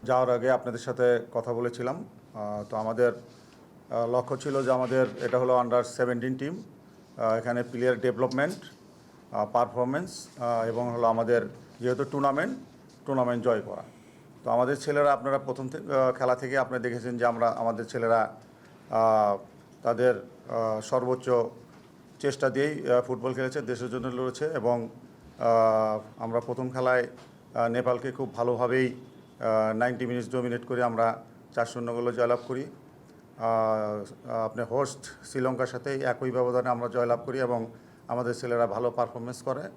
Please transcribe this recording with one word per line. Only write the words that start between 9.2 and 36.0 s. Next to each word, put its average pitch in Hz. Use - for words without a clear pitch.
আহ, 107
পারফরম্যান্স, 123
আহ, 117
এবং 120
হলো 117
আমাদের 113
যেহেতু 123
টুর্নামেন্ট, 143
টুর্নামেন্ট 123
জয় 117
করা। 92
তো 123
আমাদের 123
ছেলেরা 143
আপনারা 135
প্রথম 135
থে-, 143
আহ, 135
খেলা 127
থেকে 131
আপনারা 127
দেখেছেন 120
যে 120
আমরা, 117
আমাদের 113
ছেলেরা, 113
আহ, 110
তাদের, 120
আহ, 110
সর্বোচ্চ 127
চেষ্টা 135
দিয়েই, 139
আহ, 123
ফুটবল 123
খেলেছে, 131
দেশের 120
জন্য 120
লড়েছে 127
এবং, 120
আহ, 110
আমরা 117
প্রথম 127
খেলায়, 127
আহ, 117
নেপালকে 123
খুব 131
ভালোভাবেই, 123
আহ, 110
নাইনটি 123
মিনিটস 120
ডমিনেট 120
করে 123
আমরা 113
চার 117
শূন্য 120
গোলে 120
জয়লাভ 120
করি। 131
আহ, 110
আপনি 113
হোস্ট -
শ্রীলঙ্কার 131
সাথে 135
একই 131